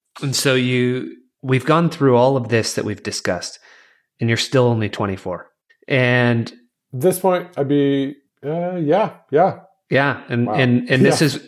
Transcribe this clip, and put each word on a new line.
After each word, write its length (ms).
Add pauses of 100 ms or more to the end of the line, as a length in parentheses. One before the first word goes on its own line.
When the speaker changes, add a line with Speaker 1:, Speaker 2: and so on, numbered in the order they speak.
(220)
Speaker 1:
And 140
so 180
you, 640 (260)
we've 220
gone 260
through 280
all 180
of 140
this 240
that 100
we've 180
discussed, 560 (600)
and 100
you're 60
still 300
only 240
twenty-four. 600 (380)
And 640 (420)
Speaker 2:
at 60
this 200
point, 360
I'd 140
be, 480 (280)
uh, 300
yeah, 380 (180)
yeah. 300 (280)
Speaker 1:
Yeah. 380
And, 200
Speaker 2:
Wow. 80
Speaker 1:
and, 340
and 160
this 160
Speaker 2:
Yeah. 40
Speaker 1:
is, 220